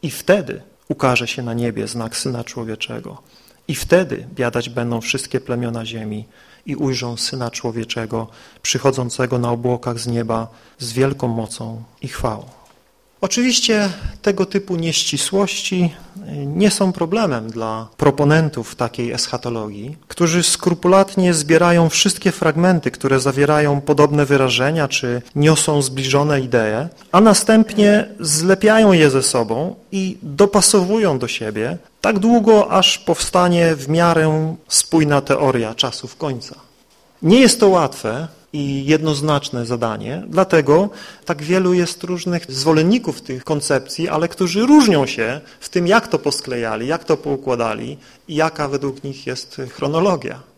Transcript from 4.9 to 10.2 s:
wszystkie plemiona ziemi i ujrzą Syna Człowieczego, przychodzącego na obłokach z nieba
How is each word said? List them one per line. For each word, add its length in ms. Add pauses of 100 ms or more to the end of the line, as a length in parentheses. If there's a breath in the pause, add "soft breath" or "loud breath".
wszystkie 400
plemiona 460
ziemi 380 (420 soft breath)
i 100
ujrzą 400
Syna 340
Człowieczego, 760 (360 loud breath)
przychodzącego 760
na 120
obłokach 480
z 80
nieba 420 (300 soft breath)